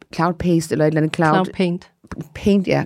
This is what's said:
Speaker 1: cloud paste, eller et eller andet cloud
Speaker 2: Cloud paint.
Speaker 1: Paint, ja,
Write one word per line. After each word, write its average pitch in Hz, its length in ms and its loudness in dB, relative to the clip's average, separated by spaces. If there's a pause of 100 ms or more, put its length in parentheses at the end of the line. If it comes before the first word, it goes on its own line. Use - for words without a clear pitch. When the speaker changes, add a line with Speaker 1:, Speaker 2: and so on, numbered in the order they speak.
(140)
Speaker 1:
cloud 170 200 0
paste, 170 380 0
eller 151 120 0
et - 40 4
eller 156 120 0
andet 156 160 -2
cloud 156 180 2
Speaker 2:
Cloud 185 200 2
paint. 175 360 -4 (440)
Speaker 1:
Paint, 196 340 2
ja, 143 180 0